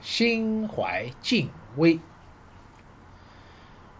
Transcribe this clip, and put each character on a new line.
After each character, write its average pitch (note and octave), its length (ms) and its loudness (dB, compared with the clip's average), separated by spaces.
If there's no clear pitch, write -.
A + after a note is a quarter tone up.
心 A3 640 0
怀 F#2+ 420 -4
敬 F#3 260 2
畏。 E3 220 6